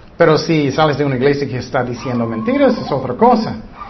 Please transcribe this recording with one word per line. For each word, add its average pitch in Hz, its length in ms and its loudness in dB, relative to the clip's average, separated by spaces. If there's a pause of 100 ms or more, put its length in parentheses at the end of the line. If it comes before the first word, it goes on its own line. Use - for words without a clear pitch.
(180)
Pero 160 200 4
si 151 340 0
sales 151 260 2
de 147 60 -2
una 135 140 0
iglesia 143 280 2
que 123 120 -6
está 123 260 -4
diciendo 120 420 -4
mentiras, 240 520 0
es - 120 -8
otra 147 260 -4
cosa. 233 420 2 (320)